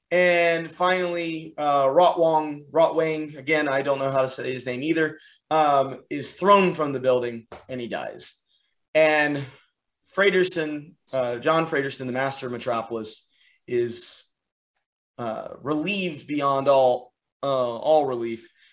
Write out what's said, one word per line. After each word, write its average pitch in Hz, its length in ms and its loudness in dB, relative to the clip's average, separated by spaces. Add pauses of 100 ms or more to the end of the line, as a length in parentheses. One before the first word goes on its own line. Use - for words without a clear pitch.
and 170 640 4
finally, 170 840 -2
uh, 143 280 2
Rotwang, 156 880 4
Rotwang, 156 680 0
again, 147 320 0
I 139 140 0
don't 135 160 0
know 135 120 -2
how 135 100 2
to 131 80 0
say 127 220 -6
his 127 140 -8
name 123 160 -6
either, 156 380 -2 (320)
um, 139 480 2 (100)
is 143 240 -8
thrown 190 400 4
from 151 180 -4
the 131 80 -4
building, 123 460 0 (220)
and 131 120 -10
he 120 80 -8
dies. 65 480 -10 (600)
And 151 500 2 (680)
Fraterson, 170 800 0 (200)
uh, 123 240 -2
John 160 300 2
Fraterson, 139 400 -4
the 123 60 -6
master 131 340 -4
of 123 40 -8
Metropolis, 113 760 -8 (380)
is 120 560 -4 (960)
uh, 110 300 -8 (120)
relieved 160 680 -6
beyond 139 400 -2
all, 131 460 4 (300)
uh, 127 340 -2
all 147 300 2
relief 117 420 -6 (240)